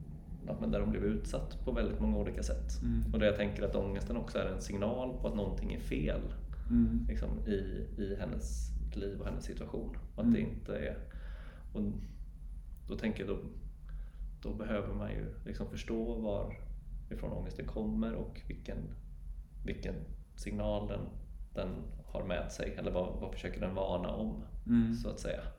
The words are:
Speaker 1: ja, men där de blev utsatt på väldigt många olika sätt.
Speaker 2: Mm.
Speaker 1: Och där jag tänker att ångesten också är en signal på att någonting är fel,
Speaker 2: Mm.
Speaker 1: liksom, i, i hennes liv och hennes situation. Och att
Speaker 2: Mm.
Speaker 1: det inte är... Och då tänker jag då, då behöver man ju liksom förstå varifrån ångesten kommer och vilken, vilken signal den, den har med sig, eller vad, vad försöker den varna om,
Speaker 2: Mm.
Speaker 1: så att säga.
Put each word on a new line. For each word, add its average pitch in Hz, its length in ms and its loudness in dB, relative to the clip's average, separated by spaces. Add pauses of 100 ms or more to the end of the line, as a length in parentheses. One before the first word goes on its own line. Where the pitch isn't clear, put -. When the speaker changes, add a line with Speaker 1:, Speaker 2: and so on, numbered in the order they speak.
(460)
Speaker 1:
ja, - 140 -2
men 110 100 2
där 104 100 4
de 104 100 4
blev - 140 2
utsatt - 600 0
på 127 80 2
väldigt 107 280 2
många 110 180 6
olika 101 240 0
sätt. - 400 0
Speaker 2:
Mm. 113 300 4
Speaker 1:
Och 113 60 4
där 107 80 8
jag 101 100 8
tänker 101 260 2
att 101 140 2
ångesten 98 400 2
också 104 220 0
är 95 80 2
en 92 140 0
signal 113 600 0
på - 80 2
att 110 80 0
någonting 95 360 2
är 82 80 -2
fel, - 400 2 (500)
Speaker 2:
Mm. 117 380 8
Speaker 1:
liksom, 107 200 2 (180)
i, 98 400 0 (120)
i 101 220 0
hennes - 500 -2 (240)
liv 101 260 -2
och - 60 -4
hennes - 180 -2
situation. - 520 -4 (180)
Och - 40 -4
att 113 80 2
Speaker 2:
Mm. 117 60 10
Speaker 1:
det 107 80 8
inte 101 380 0
är... 71 180 0 (760)
Och 107 100 0 (1040)
då 104 80 -2
tänker 104 300 0
jag 98 100 2
då, - 60 -4 (1000)
då 110 120 -2
behöver 104 400 0
man 104 160 -2
ju 104 240 -2 (100)
liksom 110 260 -4
förstå 113 500 0
varifrån - 1120 -4
ångesten 101 340 -4
kommer 110 480 2
och - 340 -4
vilken, - 280 -6 (880)
vilken 95 300 -2 (420)
signal 104 520 0
den, 101 120 0 (540)
den 95 140 0 (460)
har 98 100 -2
med 90 280 0
sig, - 260 -2
eller 95 120 0
vad, 92 300 2
vad 95 120 -2
försöker - 280 -4
den 92 140 0
varna 90 340 2
om, 110 260 0 (320)
Speaker 2:
Mm. 117 280 6
Speaker 1:
så 113 160 -2
att - 100 -4
säga. - 200 0 (180)